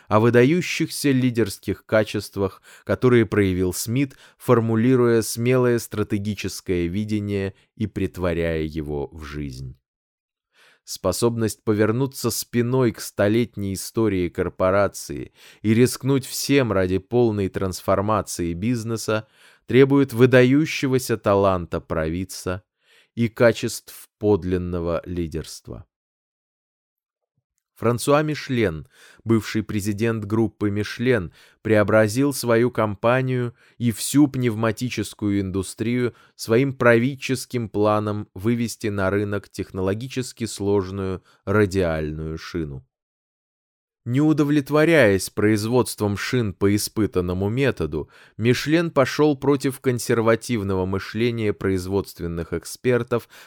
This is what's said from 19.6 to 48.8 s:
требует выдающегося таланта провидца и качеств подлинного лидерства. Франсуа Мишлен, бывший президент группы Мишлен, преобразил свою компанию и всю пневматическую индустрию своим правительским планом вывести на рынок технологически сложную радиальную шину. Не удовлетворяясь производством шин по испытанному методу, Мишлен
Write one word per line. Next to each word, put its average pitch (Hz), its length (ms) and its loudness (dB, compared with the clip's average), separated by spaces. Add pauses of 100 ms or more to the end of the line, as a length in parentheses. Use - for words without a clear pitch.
требует 135 460 4
выдающегося 127 1080 4
таланта 95 640 0
провидца 90 800 -6 (540)
и 113 120 0
качеств - 800 0 (100)
подлинного 90 840 0
лидерства. 80 840 -8 (1900)
Франсуа 131 460 2
Мишлен, 117 640 -2 (360)
бывший 110 380 0
президент 107 640 -4
группы 107 460 -2
Мишлен, 104 600 -2 (280)
преобразил 107 720 2
свою 120 380 2
компанию 120 840 -2 (220)
и 120 160 0
всю 143 360 2
пневматическую 110 1160 -2
индустрию 110 720 -4 (200)
своим 131 380 0
правительским 120 960 0
планом 104 640 0
вывести 117 540 -4
на 101 240 -2
рынок 101 400 -2
технологически 107 960 -6
сложную 98 760 -2 (220)
радиальную 80 920 0
шину. 71 480 -10 (1200)
Не 127 120 0
удовлетворяясь 147 1080 2
производством 107 840 0
шин 113 360 -2
по 101 240 2
испытанному 92 720 -2
методу, 85 600 -2 (280)
Мишлен 151 560 2